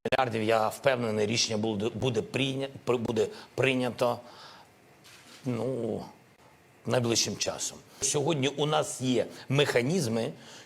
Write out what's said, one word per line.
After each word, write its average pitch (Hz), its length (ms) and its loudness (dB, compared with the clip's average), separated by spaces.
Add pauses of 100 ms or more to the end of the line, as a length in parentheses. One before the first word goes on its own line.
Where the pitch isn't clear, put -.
мільярдів, 120 380 2
я 110 240 4
впевнений, 113 580 2
рішення 110 320 0
буде, 107 320 0
буде 113 320 0
прийня-, 135 460 -2 (160)
при-, 120 140 2
буде 110 300 0 (280)
прийнято, 127 640 2 (1300)
ну, 117 600 -4 (800)
найближчим 117 520 2
часом. 76 400 -4 (240)
Сьогодні 139 460 2
у 147 180 -2
нас 151 360 0
є 123 240 2 (240)
механізми, 131 840 2 (340)